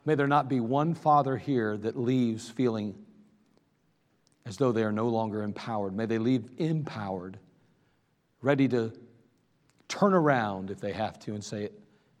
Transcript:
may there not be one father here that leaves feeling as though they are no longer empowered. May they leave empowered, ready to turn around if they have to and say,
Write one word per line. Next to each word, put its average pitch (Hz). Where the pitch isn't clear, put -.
may 151
there 143
not 139
be 131
one 139
father 143
here 110
that 110
leaves 120
feeling 110
as 98
though 131
they 110
are 107
no 110
longer 110
empowered. 104
May 113
they 110
leave 120
empowered, 104
ready 135
to 113
turn 196
around 113
if 95
they 101
have 98
to 110
and 104
say, 104